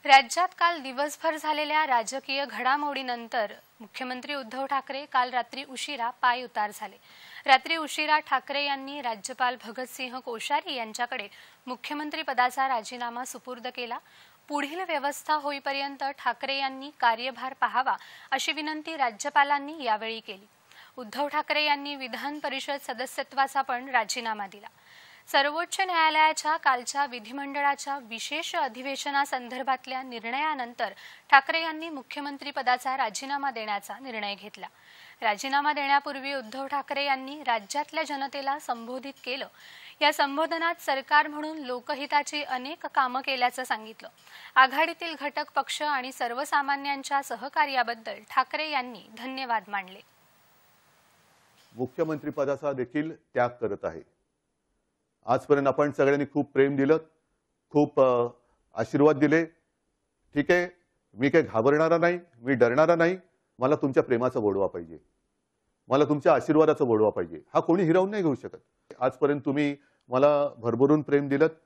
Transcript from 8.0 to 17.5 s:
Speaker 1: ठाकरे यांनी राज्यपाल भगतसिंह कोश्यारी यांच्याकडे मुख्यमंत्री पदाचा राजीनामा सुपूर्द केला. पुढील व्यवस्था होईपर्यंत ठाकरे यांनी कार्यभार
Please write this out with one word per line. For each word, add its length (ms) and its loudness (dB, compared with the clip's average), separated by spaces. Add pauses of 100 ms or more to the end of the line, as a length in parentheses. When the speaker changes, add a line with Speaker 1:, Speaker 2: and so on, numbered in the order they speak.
Speaker 1:
ठाकरे 460 -2
यांनी 380 -6
राज्यपाल 600 -4
भगतसिंह 540 -10
कोश्यारी 560 -4
यांच्याकडे 540 -6 (380)
मुख्यमंत्री 560 -8
पदाचा 460 0
राजीनामा 560 -6
सुपूर्द 500 -14
केला. 240 -8 (500)
पुढील 320 -6
व्यवस्था 540 -2
होईपर्यंत 680 -4 (140)
ठाकरे 400 -4
यांनी 320 -6 (100)
कार्यभार 600 -2